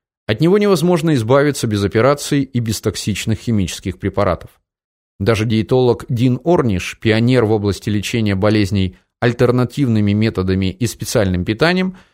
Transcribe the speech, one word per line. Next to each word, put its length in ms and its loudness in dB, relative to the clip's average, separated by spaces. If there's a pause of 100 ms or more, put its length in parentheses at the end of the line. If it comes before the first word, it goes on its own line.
(260)
«От 160 -2
него 160 4
невозможно 560 2
избавиться 520 2
без 160 0
операций 600 0
и 180 -4
без 220 -4
токсичных 560 -4
химических 600 -4
препаратов». 520 -2 (680)
Даже 280 0
диетолог 640 0
Дин 340 0
Орниш, 560 0
пионер 460 2
в 60 0
области 360 -2
лечения 480 -2
болезней 600 0 (240)
альтернативными 920 0
методами 580 0
и 160 -4
специальным 600 -2
питанием, 500 0 (180)